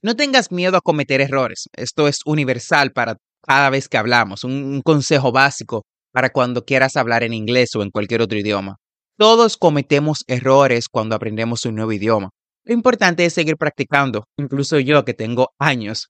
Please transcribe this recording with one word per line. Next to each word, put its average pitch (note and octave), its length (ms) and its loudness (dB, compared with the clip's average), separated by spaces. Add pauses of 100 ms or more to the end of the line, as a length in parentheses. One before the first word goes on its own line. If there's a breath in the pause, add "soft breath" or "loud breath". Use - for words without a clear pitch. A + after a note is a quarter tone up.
No A3+ 120 -2
tengas C4 380 0
miedo F3+ 240 0
a F3 40 4
cometer C3+ 400 0
errores. C3 520 -2
Esto D3 340 -2
es C#3+ 180 -2
universal C#3+ 680 0
para A2+ 240 -4 (280)
cada C#3 260 4
vez C3+ 180 -4
que B2+ 100 -2
hablamos. A2 460 0
Un, B2+ 80 -6
un C#3 300 -6
consejo C#3 500 2
básico C3 520 -2 (280)
para B2+ 180 0
cuando B2 340 -2
quieras C3 320 0
hablar A#2 280 0
en A#2 100 -4
inglés A#2 400 0
o G#2+ 80 -2
en G2+ 80 -4
cualquier G#2+ 320 -2
otro G#2+ 160 -2
idioma. G2 380 -4 (420)
Todos A3+ 400 4
cometemos D3 680 2
errores C3 600 2
cuando A2 260 -4
aprendemos A2 520 -4
un A2+ 80 -4
nuevo A2 180 -4
idioma. G#2 380 0 (340)
Lo - 80 -4
importante A3 540 2
es E3 80 0
seguir D#3 240 -2
practicando. C3+ 640 -2 (140)
Incluso C#3 400 -2
yo, C#3+ 260 2
que B2 80 -4
tengo A#2 460 -2
años A#2+ 520 -4